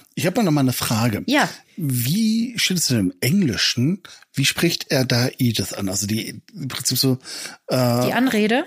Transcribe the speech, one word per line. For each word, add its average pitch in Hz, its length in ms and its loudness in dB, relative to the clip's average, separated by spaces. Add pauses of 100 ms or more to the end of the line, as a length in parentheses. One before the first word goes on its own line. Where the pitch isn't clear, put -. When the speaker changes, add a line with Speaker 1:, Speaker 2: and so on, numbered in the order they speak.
(160)
Speaker 1:
Ich 139 120 0
hab 180 80 0
mal 247 80 2
noch 175 80 4
mal 147 80 4
eine 127 140 4
Frage. 113 520 0
Speaker 2:
Ja. 247 220 2 (300)
Speaker 1:
Wie 214 800 0
steht 185 220 0
es - 80 -2
denn 120 120 2
im 90 220 0
Englischen? 139 840 0 (300)
Wie 139 100 0
spricht - 480 0
er 131 140 2
da 123 320 0
Edith 113 340 0
an? 98 160 -6
Also 98 180 -4
die, 104 360 -6 (120)
im 156 140 -10
Prinzip - 300 -4
so, 131 160 2 (540)
äh, 147 100 0 (280)
Speaker 2:
Die - 80 0
Anrede 240 540 2